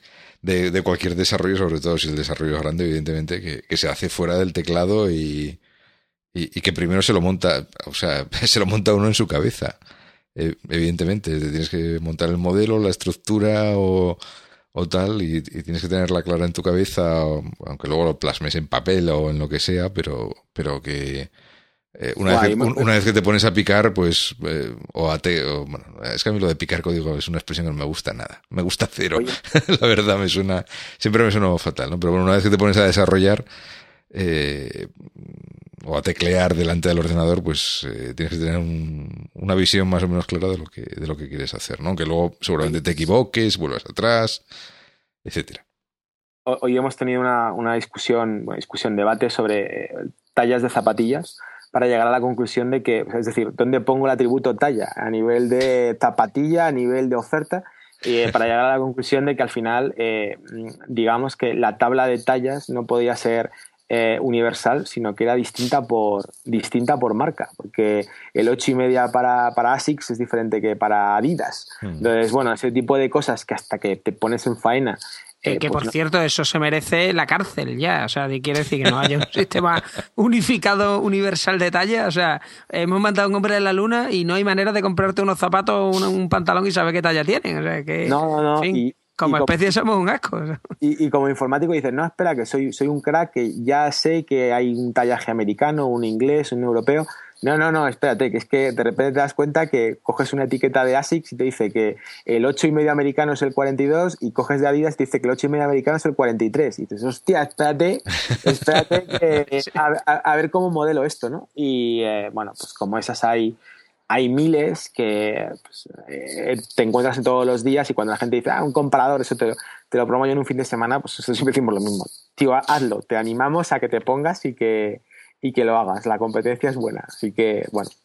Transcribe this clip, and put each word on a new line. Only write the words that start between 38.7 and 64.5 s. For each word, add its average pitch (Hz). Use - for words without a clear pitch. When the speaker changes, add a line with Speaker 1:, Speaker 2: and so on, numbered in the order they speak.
Speaker 1:
una 95
visión 95
más 90
o 92
menos 87
clara 90
de 92
lo 78
que, -
de -
lo 76
que 71
quieres 71
hacer, -
¿no? 90
Que 80
luego 85
seguramente 78
te 85
equivoques, 101
vuelvas 71
atrás, 113
etcétera. -
Speaker 2:
Ho-, 127
hoy 127
hemos 135
tenido 127
una, 120
una 117
discusión, 113
bueno, -
discusión, -
debate 107
sobre, 107
eh, -
tallas 123
de 123
zapatillas 117
para 123
llegar 117
a 120
la 123
conclusión 123
de 131
que, 113
es 113
decir, 113
¿dónde 127
pongo 131
el 135
atributo 123
talla? 113
A 113
nivel 117
de 123
zapatilla, 143
a 156
nivel 127
de 123
oferta, 156
y, 123
eh, 117
para 113
llegar 120
a 131
la 135
conclusión 131
de 143
que 131
al 120
final, 120
eh, 110
digamos 120
que 120
la 110
tabla 127
de 123
tallas 131
no 123
podía 120
ser, 117
eh, 117
universal, 117